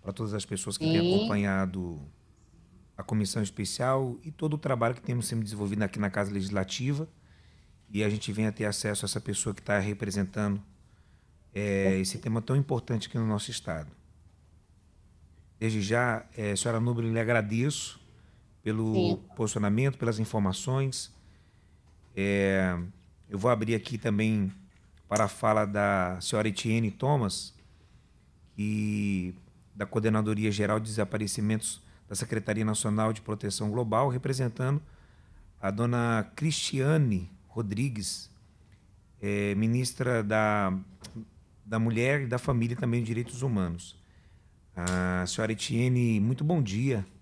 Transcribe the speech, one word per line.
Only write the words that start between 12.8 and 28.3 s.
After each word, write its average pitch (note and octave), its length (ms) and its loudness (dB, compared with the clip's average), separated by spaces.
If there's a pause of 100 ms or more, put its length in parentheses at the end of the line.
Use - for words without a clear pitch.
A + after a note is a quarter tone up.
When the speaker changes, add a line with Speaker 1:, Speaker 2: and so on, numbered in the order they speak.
Speaker 1:
aqui - 120 -6
no A2+ 80 2
nosso G#2+ 240 -2
estado. D#2+ 400 -8 (1700)
Desde A2 220 2
já, A#2 420 2 (100)
é, G#2 220 -2
senhora A2+ 240 0
Nubile, A#2 320 0
lhe A2+ 80 2
agradeço A2+ 800 0 (600)
pelo A2 320 0
Speaker 2:
Sim. - 280 4 (140)
Speaker 1:
posicionamento, A2 640 2
pelas A#2 200 0
informações. A2+ 920 0 (1040)
É, G2 600 2 (500)
eu G2+ 100 -6
vou A#2+ 120 2
abrir A2 240 2
aqui A2 240 -4
também G#2+ 520 2 (580)
para G#2+ 160 4
a G2+ 40 0
fala G#2+ 360 2
da G2+ 560 2
senhora G#2+ 280 0
Etienne A2+ 420 0
Thomas, C3 640 0 (1000)